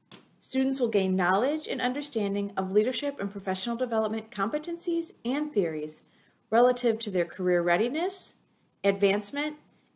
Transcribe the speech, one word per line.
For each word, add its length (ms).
Students 400
will 80
gain 280
knowledge 520
and 120
understanding 800
of 140
leadership 480
and 100
professional 460
development 560
competencies 800
and 300
theories 480
relative 500
to 120
their 140
career 360
readiness, 720
advancement, 760